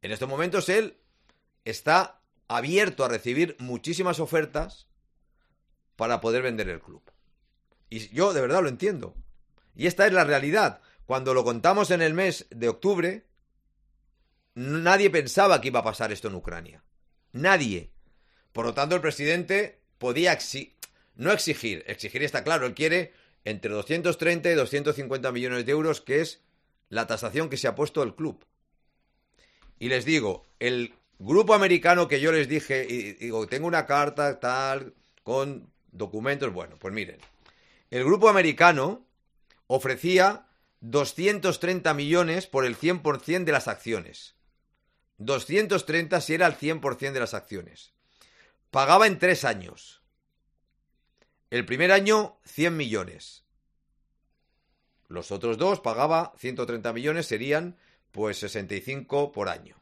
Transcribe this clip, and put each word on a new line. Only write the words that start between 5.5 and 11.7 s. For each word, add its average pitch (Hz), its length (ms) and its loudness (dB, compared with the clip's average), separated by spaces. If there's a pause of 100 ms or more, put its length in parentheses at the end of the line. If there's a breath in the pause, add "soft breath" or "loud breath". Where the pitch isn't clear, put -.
para 113 260 -2
poder 117 200 0
vender 110 280 -4
el 82 100 -8
club. - 240 -20 (880)
Y 110 200 -12
yo 175 240 2
de 143 80 0
verdad 151 220 2
lo 143 60 0
entiendo. 131 460 -6 (600)
Y 156 120 -2
esta 196 200 4
es 185 60 4
la 180 100 6
realidad. 147 580 2 (240 soft breath)
Cuando 131 280 -2
lo 127 100 4
contamos 170 480 2